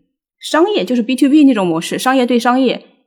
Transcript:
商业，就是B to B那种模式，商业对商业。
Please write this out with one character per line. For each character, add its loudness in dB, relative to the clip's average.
商 -2
业， -2
就 -4
是 -2
B -4
to 2
B 4
那 4
种 -2
模 -2
式， -8
商 0
业 0
对 0
商 0
业。 -2